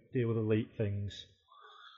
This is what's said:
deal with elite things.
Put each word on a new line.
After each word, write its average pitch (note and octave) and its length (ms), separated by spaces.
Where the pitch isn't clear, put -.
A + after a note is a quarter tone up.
deal A#2+ 160
with A2+ 80
elite A2+ 400
things. G2+ 500